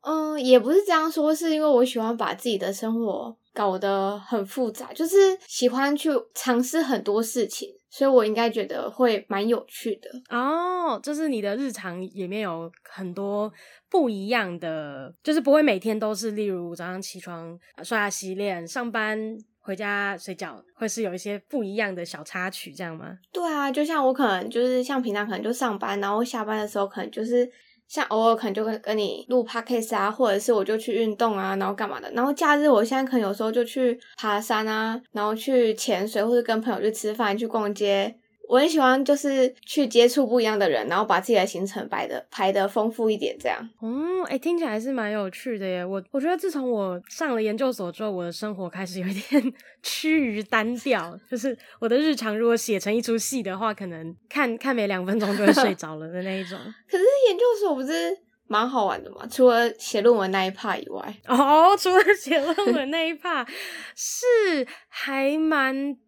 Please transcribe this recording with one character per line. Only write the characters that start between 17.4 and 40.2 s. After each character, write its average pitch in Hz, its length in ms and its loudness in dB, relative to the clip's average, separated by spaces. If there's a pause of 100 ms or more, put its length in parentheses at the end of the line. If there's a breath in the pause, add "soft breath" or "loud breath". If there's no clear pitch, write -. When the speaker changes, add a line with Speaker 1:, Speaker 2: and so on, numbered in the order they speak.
Speaker 2:
呃， - 40 -18
刷 220 180 -4
牙 208 100 0
洗 190 260 -8
脸、 185 320 -6
上 240 240 -6
班、 214 260 -2 (440)
回 196 120 -6
家 202 440 -4
睡 185 180 -10
觉， 147 260 -12 (140)
会 226 100 -6
是 220 160 -4
有 190 120 -4
一 185 40 -8
些 202 300 -8
不 262 160 -4
一 196 120 -6
样 208 200 -2
的 175 80 -8
小 165 220 -12
插 185 240 -6
曲 175 240 -14
这 185 100 -12
样 165 100 -10
吗？ 180 240 -14 (140)
Speaker 1:
对 359 180 -6
啊， 285 220 -2
就 294 140 0
像 302 200 0
我 262 60 4
可 262 160 2
能 196 220 -2
就 233 100 -4
是 254 240 2
像 262 180 -2
平 220 140 -2
常 208 100 -2
可 220 60 -6
能 220 100 -6
就 226 120 -2
上 226 260 -2
班， 196 220 -4
然 202 120 -2
后 214 80 0
下 240 220 -4
班 214 160 -4
的 208 80 -4
时 214 100 -6
候 202 80 0
可 202 140 -10
能 220 100 -6
就 220 140 -6
是 247 260 2 (360 soft breath)
像 - 220 -4
偶 226 220 4
尔 226 60 6
可 226 100 -6
能 196 80 -2
就 214 100 -4
跟， 220 180 -4
跟 214 160 -2
你 208 320 -4
录 240 160 2
podcast 226 500 -4
啊， 196 140 0
或 214 220 2
者 196 80 2
是 233 120 0
我 202 140 4
就 214 100 0
去 220 180 -4
运 214 220 0
动 220 220 0
啊， 190 200 -2
然 196 100 -2
后 202 80 -4
干 208 120 -6
嘛 131 120 -8
的。 - 140 -12
然 240 120 0
后 285 80 0
假 294 220 4
日 294 120 4
我 226 160 8
现 240 140 0
在 269 60 0
可 262 140 0
能 208 100 2
有 190 40 -2
时 208 120 -4
候 220 80 0
就 240 120 2
去 247 360 0 (180 loud breath)
爬 208 240 0
山 220 240 0
啊， 220 340 -2 (120)
然 208 120 -4
后 214 120 0
去 226 400 4
潜 202 320 -2
水， 220 160 0
或 233 100 2
者 240 80 4
跟 226 180 0
朋 226 140 -2
友 180 80 -2
去 214 100 2
吃 214 220 -4
饭、 214 240 0
去 233 80 -4
逛 214 300 -2
街。 202 420 0 (320)
我 247 100 6
很 311 100 4
喜 320 80 0
欢 262 280 6
就 285 100 4
是 269 400 2 (100)
去 285 220 0
接 233 200 6
触 247 200 4